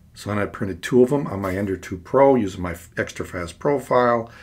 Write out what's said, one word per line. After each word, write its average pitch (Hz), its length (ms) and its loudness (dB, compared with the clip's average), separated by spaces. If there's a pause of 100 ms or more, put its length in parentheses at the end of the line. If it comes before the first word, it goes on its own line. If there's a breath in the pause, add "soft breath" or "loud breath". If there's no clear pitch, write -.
(140)
So - 160 -10
then 104 80 -2
I 104 80 0
printed 95 380 -8
two 123 180 4
of 123 80 6
them 147 160 -2
on 98 160 -8
my 92 140 -4
Ender 98 200 -2
two 90 220 -10
Pro 135 380 4
using 92 260 -2
my 87 140 -6 (220)
extra - 280 -8
fast 87 320 -10
profile, 123 720 0 (120)